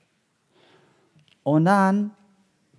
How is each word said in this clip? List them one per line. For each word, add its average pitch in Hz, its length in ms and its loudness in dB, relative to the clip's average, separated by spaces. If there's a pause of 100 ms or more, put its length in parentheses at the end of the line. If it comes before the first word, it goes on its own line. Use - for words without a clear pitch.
(1400)
Und 156 220 0
dann 196 460 0 (680)